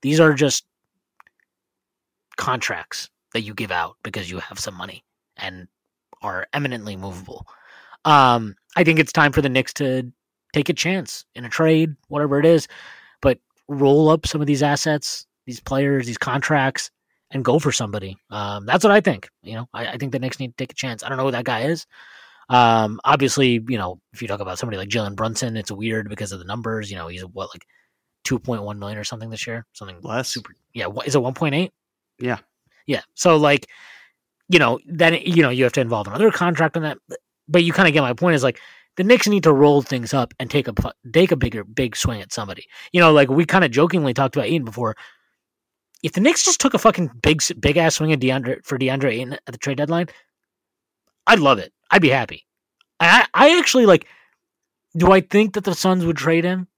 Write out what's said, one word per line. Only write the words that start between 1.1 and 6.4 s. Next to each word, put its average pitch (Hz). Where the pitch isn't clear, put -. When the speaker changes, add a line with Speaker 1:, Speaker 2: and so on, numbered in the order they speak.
Speaker 1:
contracts -
that 113
you 104
give 101
out 85
because 90
you 92
have -
some 101
money -
and 92
are 95